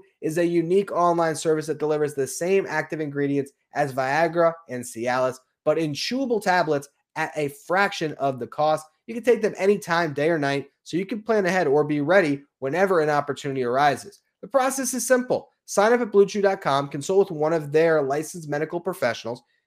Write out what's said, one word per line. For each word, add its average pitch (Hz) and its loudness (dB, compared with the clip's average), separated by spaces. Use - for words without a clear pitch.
is 156 -4
a 175 2
unique 170 2
online 170 2
service 156 0
that 143 -4
delivers 151 0
the 139 -2
same 185 0
active 156 -4
ingredients 143 -2
as 143 -2
Viagra 160 2
and 123 -8
Cialis, 123 -2
but 151 2
in 160 -2
chewable 240 -2
tablets 165 0
at 156 -4
a 147 -2
fraction 175 -2
of 135 -4
the 117 -8
cost. 151 -2
You 226 -10
can 226 -8
take 226 4
them 190 -2
anytime, 170 2
day 143 0
or 170 2
night, 139 -2
so - -8
you 190 -2
can 208 -8
plan 214 0
ahead 175 2
or 147 4
be 147 -2
ready 147 2
whenever 170 2
an 151 2
opportunity 139 -2
arises. 131 0
The 196 -16
process 262 -2
is 247 -6
simple. 247 0
Sign 208 4
up 240 4
at 220 -6
blue 202 8
chew 202 -4
dot 196 2
com, 143 0
consult 190 -4
with 160 -8
one 151 2
of 151 -2
their 160 4
licensed 151 -4
medical 156 -4
professionals, 127 -4